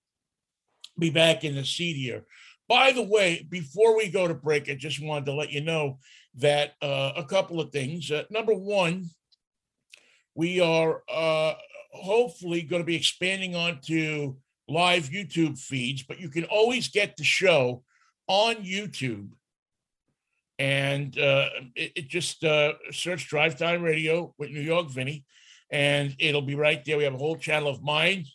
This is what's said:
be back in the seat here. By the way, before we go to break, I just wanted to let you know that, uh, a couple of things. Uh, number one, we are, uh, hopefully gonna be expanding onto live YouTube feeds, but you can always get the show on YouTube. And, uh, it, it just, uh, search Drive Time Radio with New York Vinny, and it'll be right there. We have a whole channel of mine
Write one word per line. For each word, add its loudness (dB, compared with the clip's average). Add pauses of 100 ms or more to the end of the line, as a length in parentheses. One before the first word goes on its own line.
(960)
be 2
back 4
in -4
the -6
seat -4
here. -6 (420)
By 6
the 0
way, 2
before 2
we 0
go 0
to 0
break, -2
I -6
just -8
wanted -4
to -4
let -6
you -4
know -2 (340)
that, 2 (100)
uh, -2
a -6
couple 0
of -4
things. -6
Uh, -2
number 0
one, 0 (1300)
we 0
are, 2
uh, 0 (380)
hopefully 0
gonna -2
be -2
expanding -2
onto -2 (320)
live 2
YouTube -2
feeds, -6
but -14
you -10
can -4
always 2
get 0
the -10
show 4 (460)
on 2
YouTube. -6 (1300)
And, -2
uh, 4 (260)
it, -6
it -10
just, -6
uh, 4 (160)
search -6
Drive 2
Time 0
Radio 0
with -8
New -8
York 0
Vinny, -6 (460)
and 2
it'll 2
be -4
right 0
there. 0
We 2
have 0
a -8
whole -2
channel -2
of -6
mine 0